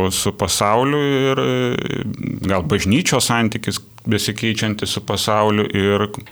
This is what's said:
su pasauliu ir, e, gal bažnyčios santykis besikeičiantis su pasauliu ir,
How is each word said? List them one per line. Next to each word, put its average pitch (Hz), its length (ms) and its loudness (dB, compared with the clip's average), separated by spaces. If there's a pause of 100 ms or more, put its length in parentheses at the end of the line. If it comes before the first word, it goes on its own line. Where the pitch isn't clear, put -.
su 98 260 -2
pasauliu 113 720 2
ir, 135 400 0
e, 127 600 -2 (360)
gal 95 240 0
bažnyčios 107 680 2
santykis 113 520 0 (240)
besikeičiantis 107 920 -2
su 101 80 -6
pasauliu 107 640 2
ir, 101 400 2 (240)